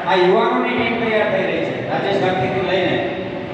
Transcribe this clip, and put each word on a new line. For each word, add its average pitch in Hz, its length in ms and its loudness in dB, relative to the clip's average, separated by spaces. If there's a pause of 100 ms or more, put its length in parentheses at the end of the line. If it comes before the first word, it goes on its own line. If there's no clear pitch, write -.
આ 190 140 2
યુવાનોની 233 540 2
ટીમ 233 240 0
તૈયાર 214 320 0
થઈ 190 160 0
રહી 165 180 -2
છે - 80 -4 (160)
રાજેશ 196 320 0
ભારતીથી 185 460 0
લઈને. 180 280 0 (560)